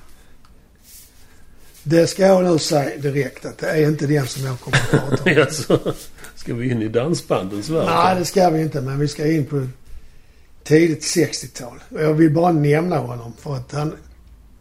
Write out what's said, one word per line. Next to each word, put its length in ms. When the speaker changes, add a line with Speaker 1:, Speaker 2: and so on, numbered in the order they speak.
Speaker 1:
Det 240
ska 200
jag 180
nog 160
säga 380
direkt 480
att 120
det 120
är 180
inte 180
den 200
som 200
jag 140
kommer 160
att 140
prata 320
om. 100
Speaker 2:
<laughs> 40
Ja, 100
så 320
ska 200
vi 160
in 120
i 60
dansbandens 840
värld? 160
Speaker 1:
Nej, 320
det 60
ska 260
vi 120
inte, 180
men 180
vi 100
ska 240
in 140
på 200
tidigt 400
sextiotal. 720
Och 120
jag 120
vill 200
bara 180
nämna 460
honom 400
för 160
att 180
han 200